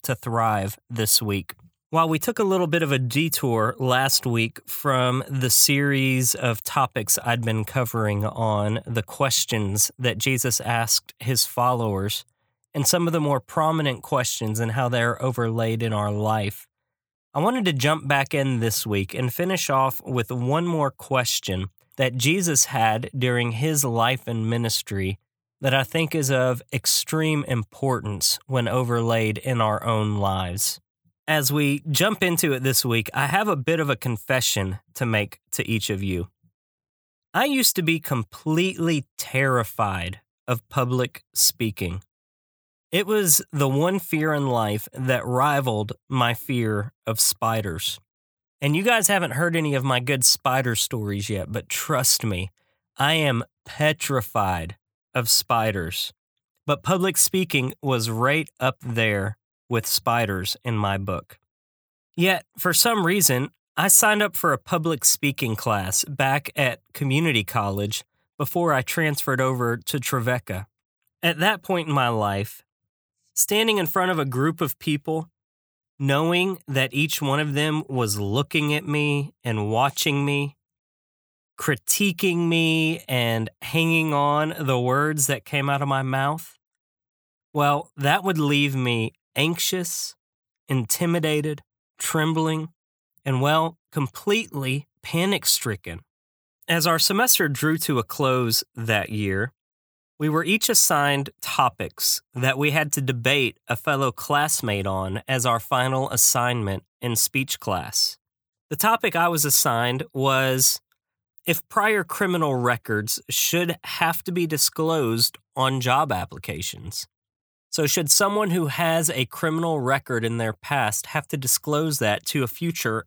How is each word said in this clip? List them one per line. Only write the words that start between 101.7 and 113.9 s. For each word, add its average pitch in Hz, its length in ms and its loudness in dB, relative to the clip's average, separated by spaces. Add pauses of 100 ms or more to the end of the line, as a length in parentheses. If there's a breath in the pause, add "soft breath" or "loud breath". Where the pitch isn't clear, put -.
that 131 200 0
we 147 140 0
had 151 220 0
to 143 100 -2
debate 131 560 0 (100)
a 120 80 -2
fellow 135 360 0
classmate 127 760 0
on 95 420 -4
as 127 200 0
our 117 120 2
final 131 520 0
assignment 120 720 0 (180)
in 120 140 -2
speech - 440 -2
class. - 600 -4 (500)
The 156 60 -6
topic 220 400 0
I 170 140 2
was 156 160 0
assigned 123 580 0 (100)
was 131 640 2 (680)
if 165 220 -2
prior 208 340 2
criminal 170 500 0
records 120 680 -2 (120)
should 170 520 0
have - 420 -2